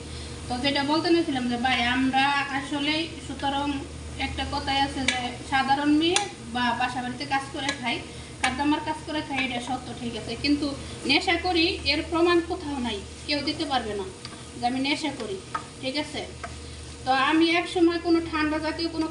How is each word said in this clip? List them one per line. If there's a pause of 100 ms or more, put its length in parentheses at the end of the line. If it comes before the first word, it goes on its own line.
(480)
তো
যেটা
বলতে
নিয়েছিলাম
যে
ভাই,
আমরা
আসলেই (180)
সুতরাং (460)
একটা
কথাই
আছে
যে (320)
সাধারণ
মেয়ে (360)
বা
বাসা
বাড়িতে
কাজ
করে (120)
খাই, (440)
কাদ্দামার
কাজ
করে
খাই,
এটা
সত্য,
ঠিক
আছে,
কিন্তু (320)
নেশা
করি
এর
প্রমাণ
কোথাও
নাই, (280)
কেউ
দিতে
পারবে
না (560)
যে
আমি
নেশা
করি, (440)
ঠিক
আছে? (760)
তো
আমি
এক
সময়
কোনো
ঠান্ডা
জাতীয়
কোনো